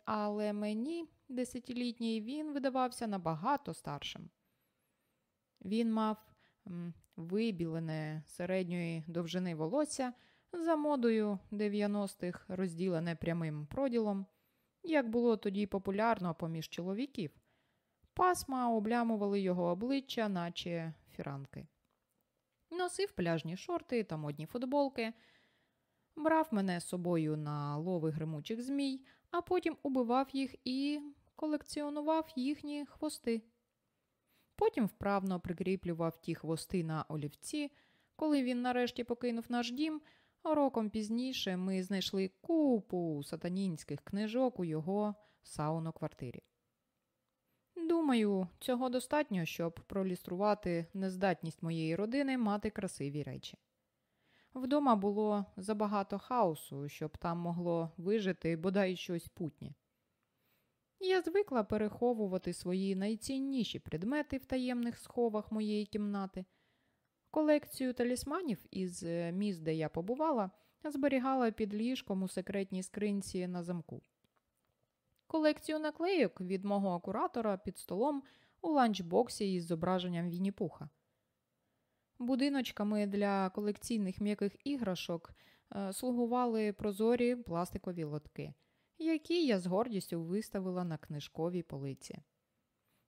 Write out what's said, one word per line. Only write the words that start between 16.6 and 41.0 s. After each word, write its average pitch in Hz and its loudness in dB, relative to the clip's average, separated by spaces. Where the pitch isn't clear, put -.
чоловіків. 196 -4
Пасма 269 2
облямували 220 2
його 180 2
обличчя, 226 0
наче 170 -4
фіранки. 139 -10
Носив 359 -2
пляжні 165 0
шорти 294 -2
та 165 -6
модні 151 -4
футболки, 254 0
брав 320 4
мене 196 2
з - -8
собою 170 2
на 147 -2
лови 160 0
гримучих 156 -4
змій, 269 -2
а 339 0
потім 349 0
убивав 262 2
їх 269 -2
і... 277 0
Колекціонував 302 -2
їхні 294 -4
хвости. 240 -4
Потім 403 4
вправно 190 0
прикріплював 175 -2
ті 165 -4
хвости 160 -2
на 160 -2
олівці. 156 -4
Коли 294 4
він 247 0
нарешті 247 0
покинув 233 -2
наш 240 0
дім, 302 -2
роком 277 4
пізніше 220 -2